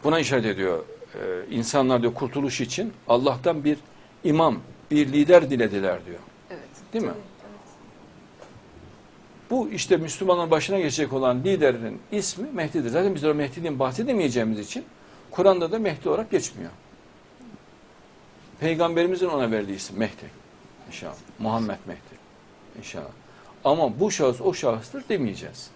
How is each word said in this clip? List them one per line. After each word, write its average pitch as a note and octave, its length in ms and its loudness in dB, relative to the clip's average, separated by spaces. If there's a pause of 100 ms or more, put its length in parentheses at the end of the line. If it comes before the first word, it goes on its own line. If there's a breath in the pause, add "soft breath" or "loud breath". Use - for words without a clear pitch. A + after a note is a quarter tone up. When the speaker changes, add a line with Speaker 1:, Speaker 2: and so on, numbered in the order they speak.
Speaker 1:
Buna D#3 160 2
işaret B2+ 260 0
ediyor. F#2 380 -2 (320)
Ee, F#2+ 400 -8
insanlar B2+ 460 2
diyor A#2+ 120 0
kurtuluş C#3 480 -4
için G#3+ 320 -6 (140)
Allah'tan C3 560 2
bir D3 140 2 (460 loud breath)
imam, D3+ 360 2 (320)
bir C#3+ 220 2
lider D3 360 8
dilediler G2 560 0
diyor. F2 140 -14 (300)
Speaker 2:
Evet. - 440 -18
Speaker 1:
Değil A3+ 120 -4
mi? A2 60 -6
Speaker 2:
Tabii, G#3 80 -10 (300)
evet. G#3 100 -20 (1900)
Speaker 1:
Bu B3 200 0
işte F#3 280 2
Müslümanların E3+ 540 2
başına F#3+ 280 2
geçecek C#3 340 0
olan C3 300 2
liderin B2 580 2 (100)
ismi G#3 400 -6
Mehdi'dir. D#3 380 -4
Zaten F3+ 260 0
biz C#3+ 80 -6
orada D3+ 140 2
Mehdi'den D3 420 -4
bahsedemeyeceğimiz C3 800 0
için A#3 260 -10 (460 loud breath)
Kur'an'da F3+ 400 4
da A3 80 -2
Mehdi F3 300 -2
olarak G#3 220 -2
geçmiyor. G2+ 400 -4 (1900)
Peygamberimizin E3+ 680 2
ona C3 240 0
verdiği G2+ 240 -2
isim F#2+ 220 -10
Mehdi. G#2 280 -4 (600)
İnşallah. D2+ 280 -12 (240)
Muhammed A2 460 -4
Mehdi. - 360 -16 (560)
İnşallah. D#2 340 -14 (520 loud breath)
Ama C#3+ 360 2
bu G3+ 120 2
şahıs B2+ 300 2
o F#3 120 2
şahıstır B2 560 -4
demeyeceğiz. G#2 680 -4